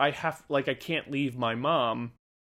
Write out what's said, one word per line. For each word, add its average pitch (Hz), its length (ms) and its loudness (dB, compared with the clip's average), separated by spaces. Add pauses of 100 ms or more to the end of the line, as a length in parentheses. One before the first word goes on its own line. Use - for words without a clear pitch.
I 143 100 4
have, 151 380 -4
like, 139 200 2
I 135 60 0
can't - 380 -4
leave 139 260 0
my 117 160 2
mom," 120 580 0 (340)